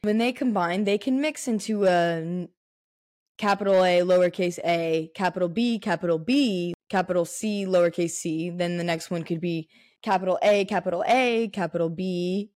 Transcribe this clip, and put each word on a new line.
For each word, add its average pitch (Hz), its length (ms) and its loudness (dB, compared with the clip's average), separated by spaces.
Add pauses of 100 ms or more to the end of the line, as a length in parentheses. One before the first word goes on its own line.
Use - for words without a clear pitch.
When 214 160 0
they 247 140 2
combine, 202 520 0
they 202 140 2
can 262 220 0
mix 302 280 -4
into 214 360 0
a 170 320 2
n-, 170 320 -6 (880)
capital 196 440 4
A, 180 180 4
lowercase 180 640 2
a, 165 500 0
capital 180 340 -2
B, 233 300 0
capital 170 400 -2
B, 180 560 0 (160)
capital 180 340 0
C, 202 420 -4
lowercase 175 440 2
c. 165 400 -4
Then 175 260 -4
the 170 80 -4
next 165 260 -4
one 170 120 -4
could 165 180 -4
be 165 280 -4 (340)
capital 185 400 0
A, 202 240 4
capital 185 400 -2
A, 233 420 2
capital 170 400 -2
B 180 720 -4